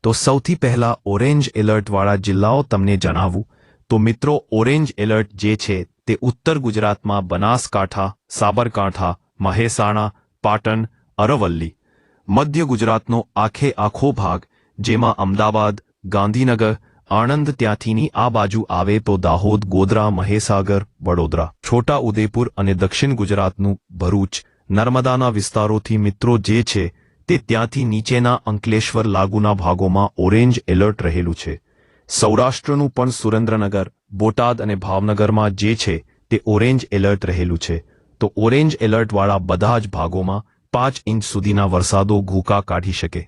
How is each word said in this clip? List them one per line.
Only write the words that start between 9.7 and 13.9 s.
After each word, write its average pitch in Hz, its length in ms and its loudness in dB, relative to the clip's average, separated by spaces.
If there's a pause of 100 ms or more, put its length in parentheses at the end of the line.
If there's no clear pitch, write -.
પાટણ, 110 460 0 (280)
અરવલ્લી, 98 580 0 (520)
મધ્ય 147 380 0
ગુજરાતનો 113 540 0 (160)
આખે 110 420 0
આખો 107 360 0